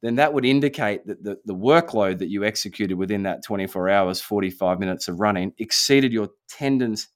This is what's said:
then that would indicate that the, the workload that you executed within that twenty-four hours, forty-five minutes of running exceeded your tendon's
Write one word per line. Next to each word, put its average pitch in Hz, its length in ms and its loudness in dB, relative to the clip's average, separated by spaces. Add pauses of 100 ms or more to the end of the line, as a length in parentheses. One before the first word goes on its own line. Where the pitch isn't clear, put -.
then 117 140 -2
that 147 180 4
would 135 100 0
indicate 135 640 2
that 104 160 -10
the, 135 220 -6
the 98 100 -6
workload 104 640 2
that 92 80 -4
you 101 160 -4
executed 101 540 -4
within 98 260 -2
that 95 200 -4
twenty-four 95 460 -2
hours, 101 320 4
forty-five 92 580 0
minutes 92 280 -4
of 87 120 -8
running 98 380 0
exceeded 135 560 2
your 104 160 -2 (200)
tendon's 127 680 -2